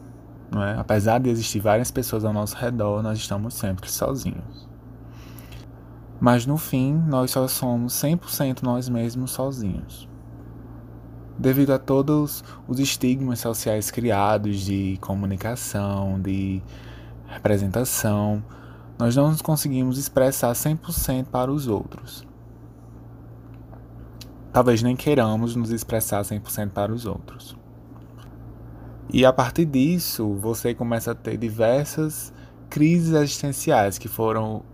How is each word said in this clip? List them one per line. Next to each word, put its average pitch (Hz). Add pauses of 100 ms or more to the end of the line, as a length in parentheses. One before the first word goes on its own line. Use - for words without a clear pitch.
(500)
não 104
é? 101
Apesar 107
de 127
existir 113
várias 107
pessoas 117
ao 107
nosso 104
redor, 110
nós 107
estamos 107
sempre 95
sozinhos. - (1500)
Mas 123
no 143
fim, 139
nós 139
só 131
somos 123
cem 151
por -
cento 131
nós 127
mesmos 120
sozinhos. 127 (1300)
Devido 135
a 131
todos 143 (240)
os 127
estigmas 131
sociais 110
criados 104
de 95
comunicação, 98
de 95 (680)
representação, 104 (560)
nós 120
não 143
nos 156
conseguimos 131
expressar 135
cem 156
por -
cento 127
para 127
os 139
outros. - (2250)
Talvez 120
nem 123
queiramos 117
nos 117
expressar 110
cem 104
por -
cento 101
para 101
os 117
outros. - (1600)
E 123
a 127
partir 127
disso, 139
você 113
começa 117
a -
ter 113
diversas 117 (360)
crises 160
existenciais, 139
que -
foram 110